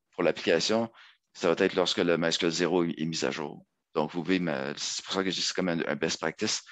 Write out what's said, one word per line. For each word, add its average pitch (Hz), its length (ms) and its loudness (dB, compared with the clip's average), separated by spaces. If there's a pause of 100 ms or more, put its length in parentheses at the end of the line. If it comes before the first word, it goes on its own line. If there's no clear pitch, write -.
(120)
pour 90 120 -4
l'application, 101 680 2 (440)
ça 85 200 4
va 82 120 2
être 92 100 2
lorsque 90 220 2
le 87 160 4
M 82 100 0
Y 82 40 4
S 82 100 0
Q 90 80 0
L 85 60 2
zéro 85 340 2
est, 85 120 -2
est 78 80 -4
mis 80 200 -4
à 64 60 0
jour. - 340 -10 (280)
Donc, 76 200 -2
vous 87 100 -4
pouvez, 90 160 2
mais 71 380 -4
c'est - 260 -6
pour - 120 -6
ça 95 60 0
que 95 80 0
je 85 60 -2
dis 90 60 -4
que - 60 -2
c'est - 60 -4
comme 92 140 -2
un, 85 180 0
un 73 100 -2
best 78 220 -2
practice, - 440 -4 (100)